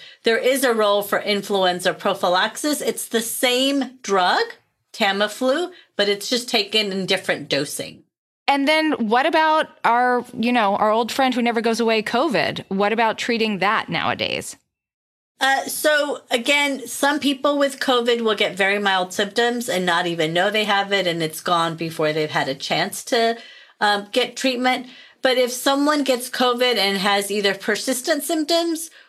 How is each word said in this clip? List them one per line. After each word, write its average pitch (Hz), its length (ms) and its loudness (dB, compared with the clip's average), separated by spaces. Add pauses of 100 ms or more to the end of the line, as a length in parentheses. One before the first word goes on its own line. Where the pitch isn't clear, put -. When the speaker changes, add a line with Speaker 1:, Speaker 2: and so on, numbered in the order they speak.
(240)
Speaker 1:
there 226 140 2
is 254 260 2
a 247 100 4
role 208 300 2
for 202 160 -2
influenza 185 760 0
prophylaxis. 202 880 0
It's - 260 -4
the 226 140 -2
same 262 800 0
drug, 196 420 2 (500)
Tamiflu, 214 800 0 (240)
but 202 140 0
it's 202 200 -4
just 240 200 -4
taken 208 420 0
in 190 140 -4
different 180 440 -2
dosing. - 540 -6 (440)
Speaker 2:
And 277 200 4
then 311 400 2
what 247 180 2
about 311 420 2 (160)
our, 247 420 2 (120)
you 233 140 0
know, 208 240 2
our 214 160 2
old 220 200 0
friend 262 220 2
who 240 80 -2
never 233 200 0
goes 226 180 0
away, 226 240 2
covid? 233 640 0
What 202 240 0
about 220 260 0
treating 220 420 -2
that 214 300 0
nowadays? 101 680 -4 (840)
Speaker 1:
Uh, 269 260 0
so 294 640 0
again, 277 560 0
some 285 340 -2
people 285 380 0
with 277 220 0
covid 240 420 2
will 220 140 2
get 185 200 0
very 196 240 2
mild 190 340 0
symptoms 240 560 -2
and 180 160 -2
not 175 200 0
even 165 280 -2
know 185 180 2
they 214 140 0
have 196 280 0
it, 185 140 0
and 165 160 -2
it's 156 180 -6
gone 165 340 0
before 160 380 -2
they've 151 160 -2
had 147 180 -2
a 135 60 -2
chance 170 520 -4
to, 233 320 0 (420)
um, 208 320 0
get 247 240 -2
treatment. 254 520 -2 (340)
But 254 160 2
if 247 140 2
someone 285 520 0
gets 247 260 -2
covid 247 460 2
and 196 220 0
has 202 340 0
either 196 240 0
persistent 262 680 -2
symptoms 330 640 -2 (200)